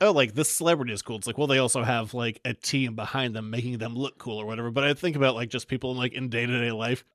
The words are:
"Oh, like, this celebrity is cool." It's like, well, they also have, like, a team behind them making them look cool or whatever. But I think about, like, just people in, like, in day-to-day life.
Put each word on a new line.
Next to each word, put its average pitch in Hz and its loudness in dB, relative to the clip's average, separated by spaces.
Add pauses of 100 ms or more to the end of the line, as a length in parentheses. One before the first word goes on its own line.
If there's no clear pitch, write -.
"Oh, 208 8
like, 127 4
this 147 0
celebrity 156 2
is 101 -6
cool." - -8
It's 101 -10
like, 120 -4
well, 147 2
they 135 4
also 127 4
have, 113 0
like, 120 -4
a 123 -2
team 127 -2
behind 117 -4
them 110 -8
making 120 -4
them 117 -6
look 135 -6
cool 113 -8
or 107 -6
whatever. 117 -4
But 135 2
I 143 4
think 151 -2
about, 135 6
like, 117 -2
just 123 -4
people 127 -2
in, 127 -4
like, 123 0
in 131 -4
day-to-day 120 0
life. 113 -2